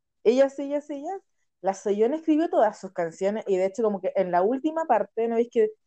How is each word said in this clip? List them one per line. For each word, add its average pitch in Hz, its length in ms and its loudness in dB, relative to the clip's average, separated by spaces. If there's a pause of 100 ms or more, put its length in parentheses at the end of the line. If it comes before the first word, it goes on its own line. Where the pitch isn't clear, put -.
(220)
Ellas, 269 360 4
ellas, 285 320 -6
ellas. 311 300 -8 (400)
La 190 140 -2
Soyeon 214 400 0
escribió 320 360 0
todas 226 280 2
sus 190 140 -14
canciones 190 540 -4
y 196 100 0
de 185 100 2
hecho 190 160 -4
como 202 180 0
que 185 160 -4
en 185 140 0
la 175 120 2
última 311 420 -2
parte, 226 440 0
¿no 233 80 -4
veis 240 140 0
que 220 200 2 (160)